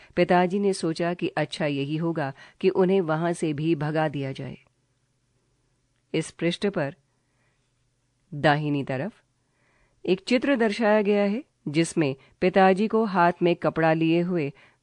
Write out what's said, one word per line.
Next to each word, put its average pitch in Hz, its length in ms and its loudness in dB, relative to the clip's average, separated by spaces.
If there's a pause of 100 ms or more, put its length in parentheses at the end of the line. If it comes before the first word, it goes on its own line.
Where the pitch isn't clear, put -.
(160)
पिताजी 180 440 2
ने 202 140 0
सोचा 170 400 -4
कि 175 140 -4
अच्छा - 380 -4
यही 143 320 -4
होगा 160 360 -4 (280)
कि 185 80 2
उन्हें 190 320 2
वहां 165 320 -2
से 165 200 -4
भी 156 220 -2
भगा 156 320 -2
दिया 139 240 -6
जाए। - 260 -14 (1600)
इस 156 180 -4
पृष्ठ 170 360 -4
पर 165 280 -4 (1400)
दाहिनी 147 500 0
तरफ 139 400 -8 (840)
एक 185 220 0
चित्र 262 280 2
दर्शाया 214 460 2
गया 202 220 2
है, 208 200 -2 (240)
जिसमें 151 480 0 (260)
पिताजी 190 460 4
को 220 180 0
हाथ 180 260 2 (100)
में 170 140 2
कपड़ा 160 380 0
लिए 165 280 2
हुए 175 320 -4 (300)